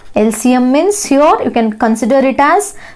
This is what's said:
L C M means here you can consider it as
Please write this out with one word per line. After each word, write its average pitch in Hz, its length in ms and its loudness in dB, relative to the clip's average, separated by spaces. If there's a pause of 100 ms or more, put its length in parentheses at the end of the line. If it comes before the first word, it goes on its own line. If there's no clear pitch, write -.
(160)
L 214 160 0
C 247 220 0
M 254 180 2
means 349 340 0
here 294 380 2
you 247 80 -4
can 220 260 -2
consider 226 400 0
it 269 220 0
as 330 360 0 (200)